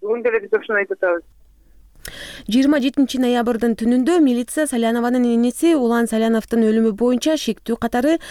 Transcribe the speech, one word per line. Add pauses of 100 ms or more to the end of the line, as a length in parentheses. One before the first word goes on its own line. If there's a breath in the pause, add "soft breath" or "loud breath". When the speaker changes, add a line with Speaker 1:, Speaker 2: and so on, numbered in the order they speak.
Speaker 1:
Бүгүн
деле
биз
ошону
айтып
атабыз. (1200 loud breath)
Speaker 2:
Жыйырма
жетинчи
ноябрдын
түнүндө
милиция
Салянованын
энеси (100)
Улан
Саляновдун
өлүмү
боюнча
шектүү
катары (120)